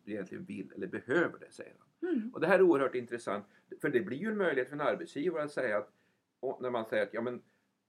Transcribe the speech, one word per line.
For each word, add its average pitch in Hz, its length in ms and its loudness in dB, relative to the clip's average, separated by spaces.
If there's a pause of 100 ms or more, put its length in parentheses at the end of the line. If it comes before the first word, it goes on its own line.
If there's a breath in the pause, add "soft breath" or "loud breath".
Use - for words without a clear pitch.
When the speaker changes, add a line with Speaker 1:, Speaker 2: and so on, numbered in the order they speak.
Speaker 1:
egentligen 101 400 -8
vill 98 320 -10
eller 98 100 -6
behöver 127 520 -2
det", - 140 -20
säger - 260 -16
han. - 320 -8
Speaker 2:
Mm. 233 240 -2
Speaker 1:
Och - 60 -6
det 151 60 0
här 190 120 6
är 190 40 10
oerhört 139 320 6
intressant, 117 500 -4 (360 soft breath)
för 156 80 0
det 170 120 4
blir 120 180 -4
ju 208 100 -4
en 214 80 -2
möjlighet 151 320 2
för 147 80 -10
en 151 40 -4
arbetsgivare 151 600 0
att 147 80 -4
säga 120 280 0
att, 104 120 -6 (500)
och 131 220 -4
när 123 80 -2
man 117 140 0
säger 110 180 2
att, 101 120 -4
ja, 110 60 -4
men 120 220 -4 (460)